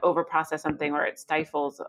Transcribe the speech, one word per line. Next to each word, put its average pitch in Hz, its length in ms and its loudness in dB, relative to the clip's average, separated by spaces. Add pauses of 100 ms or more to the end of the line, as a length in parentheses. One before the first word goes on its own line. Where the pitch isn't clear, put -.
overprocess 160 560 2
something 151 320 -2
where 147 140 2
it - 120 -2
stifles 151 720 -2